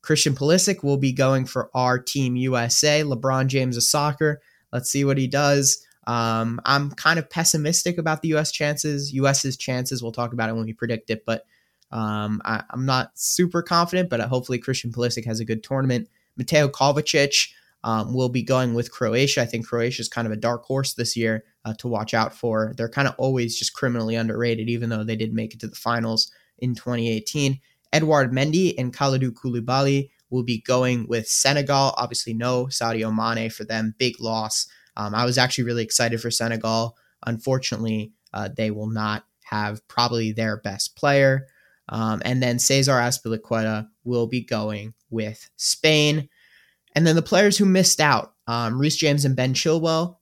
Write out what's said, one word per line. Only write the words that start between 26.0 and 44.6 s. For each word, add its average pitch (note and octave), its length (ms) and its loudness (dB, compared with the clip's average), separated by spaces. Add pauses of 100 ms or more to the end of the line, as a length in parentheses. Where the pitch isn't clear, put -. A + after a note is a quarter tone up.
in B2 160 -2
twenty A#2 360 -2
eighteen. C3+ 500 -2 (320)
Edouard D3+ 400 4
Mendy D3+ 460 2
and B2+ 180 -4
Kalidou C3 360 0
Koulibaly C3+ 760 0 (220)
will B2 140 -2
be A2+ 180 -2
going B2 460 2
with A2+ 200 -2
Senegal. C#3 680 2
Obviously, A#2+ 360 -4
no B2 340 0
Sadio A2+ 480 -2
Mane A2+ 360 -2
for A2 140 -12
them. A2 340 -4
Big B2 200 0
loss. A2 480 -4 (300)
Um, G#2 180 -6
I A#2 120 0
was B2 100 0
actually B2+ 280 2
really A#2 180 -2
excited A#2 380 -2
for A#2 100 -6
Senegal. A2+ 680 -2 (300)
Unfortunately, A2 840 -2 (200)
uh, G#2 160 -6
they A2 220 -4
will G#2+ 180 -6
not G#2+ 380 -4 (160)
have G#2+ 460 -6
probably A#2 440 0
their A2 240 -2
best - 400 -8
player. C3+ 520 4 (400)
Um, A2 360 -2
and B2+ 180 0
then B2 160 0
Cesar C3+ 340 4
Azpilicueta A2+ 960 -2 (160)
will A#2+ 220 0
be A#2+ 140 -4
going G#2+ 540 -6 (160)